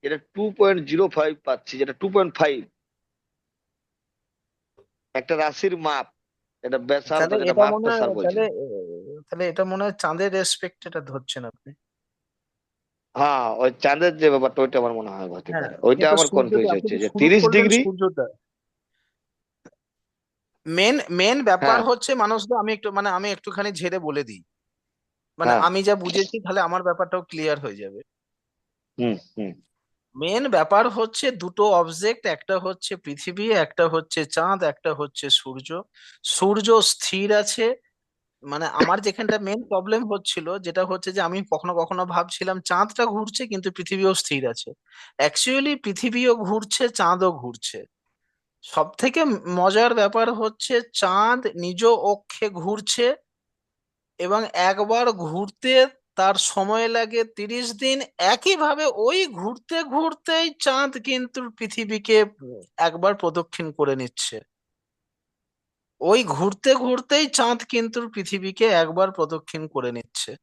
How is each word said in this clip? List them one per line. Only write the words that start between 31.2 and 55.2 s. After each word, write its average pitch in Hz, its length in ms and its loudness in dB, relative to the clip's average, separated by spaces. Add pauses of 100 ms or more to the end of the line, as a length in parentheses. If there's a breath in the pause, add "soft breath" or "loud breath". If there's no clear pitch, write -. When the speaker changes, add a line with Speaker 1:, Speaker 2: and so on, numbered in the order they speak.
Speaker 2:
দুটো 196 380 0
অবজেক্ট, 175 560 0
একটা 190 340 -4
হচ্ছে 185 360 -8
পৃথিবী, 180 560 -6
একটা 165 360 2
হচ্ছে 160 380 -2
চাঁদ, 180 380 0
একটা 156 300 -2
হচ্ছে 139 360 -8
সূর্য। 135 540 -2 (420 soft breath)
সূর্য 208 560 4
স্থির 202 520 0
আছে, 220 420 0 (640)
মানে 143 240 -6
আমার 175 360 0
যেখানটা 214 380 -2
মেন 208 240 -6
প্রবলেম 214 500 -2
হচ্ছিল, 175 440 -6
যেটা 180 280 -4
হচ্ছে 185 260 -6
যে 190 100 -4
আমি 180 200 -2 (100)
কখনো 180 240 -2
কখনো 180 300 -2
ভাবছিলাম 180 560 -4
চাঁদটা 208 440 0
ঘুরছে 220 420 -6
কিন্তু 196 240 -6
পৃথিবীও 190 420 0
স্থির 135 360 -2
আছে। - 240 -10 (460 loud breath)
Actually 269 640 0
পৃথিবীও 233 520 2
ঘুরছে, 214 540 -2
চাঁদও 185 420 2
ঘুরছে। 120 540 -10 (760)
সব - 320 -2
থেকে 269 320 0 (220)
মজার 196 480 4
ব্যাপার 226 380 2
হচ্ছে 220 480 -2 (120)
চাঁদ 220 600 2
নিজ 175 300 -2
অক্ষে 208 640 2
ঘুরছে 214 680 -2 (1040)
এবং 202 340 0
একবার 220 580 2
ঘুরতে 202 760 2 (280)